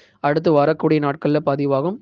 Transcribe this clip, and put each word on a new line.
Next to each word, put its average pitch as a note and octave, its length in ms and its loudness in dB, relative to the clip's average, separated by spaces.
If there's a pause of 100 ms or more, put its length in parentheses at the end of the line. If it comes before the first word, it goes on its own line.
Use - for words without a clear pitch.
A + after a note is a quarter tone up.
(240)
அடுத்து D#3+ 280 0
வரக்கூடிய D3+ 480 2
நாட்கள்ல D3 440 -2
பதிவாகும். C#3+ 580 -2